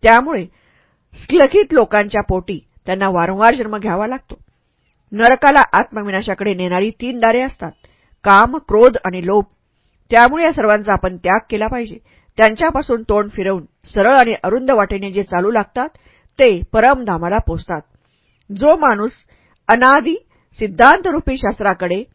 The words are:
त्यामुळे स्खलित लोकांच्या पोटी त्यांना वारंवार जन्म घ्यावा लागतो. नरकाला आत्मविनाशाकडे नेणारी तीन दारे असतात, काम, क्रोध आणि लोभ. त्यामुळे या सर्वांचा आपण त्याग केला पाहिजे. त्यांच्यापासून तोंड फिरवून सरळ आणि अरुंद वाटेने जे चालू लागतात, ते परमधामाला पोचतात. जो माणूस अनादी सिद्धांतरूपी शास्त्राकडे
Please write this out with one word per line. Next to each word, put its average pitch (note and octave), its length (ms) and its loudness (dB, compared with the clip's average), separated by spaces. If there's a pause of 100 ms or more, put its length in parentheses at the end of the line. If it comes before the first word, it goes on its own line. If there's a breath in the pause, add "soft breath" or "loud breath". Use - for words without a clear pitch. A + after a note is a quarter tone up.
त्यामुळे D4 420 2 (760)
स्खलित E4+ 480 2
लोकांच्या G#3 500 0
पोटी F#3 460 -8 (180)
त्यांना F#3+ 240 -4
वारंवार F#3+ 460 0
जन्म G#3+ 220 -8
घ्यावा G3+ 300 -4
लागतो. C4 300 -12 (760)
नरकाला B3+ 500 2 (120)
आत्मविनाशाकडे G3+ 800 -4
नेणारी F#3 360 -4
तीन B3 280 -10
दारे A#3 240 0
असतात, G#3+ 300 -10 (520)
काम, G#3+ 340 4
क्रोध A#3+ 480 2
आणि F#3 200 -6
लोभ. G3 180 0 (680)
त्यामुळे B3+ 320 4
या E4 100 0
सर्वांचा G#3 400 0
आपण F#3 240 -4
त्याग F#3 220 -2 (100)
केला G#3+ 180 -6
पाहिजे. A#3 300 -10 (400)
त्यांच्यापासून A3+ 720 0
तोंड G#3 200 0
फिरवून F#3+ 360 -6 (200)
सरळ G#3 280 2
आणि A#3 300 4
अरुंद B3+ 280 -2
वाटेने G3 400 -2
जे G3 120 -4
चालू F#3+ 280 -2
लागतात, A#3+ 380 -4 (500)
ते G#3+ 220 4 (100)
परमधामाला A3 680 0
पोचतात. E3+ 440 -6 (760)
जो D4 180 4
माणूस A#3+ 360 0 (560)
अनादी C4 480 2 (440)
सिद्धांतरूपी C4+ 800 2
शास्त्राकडे G3 680 -4 (100)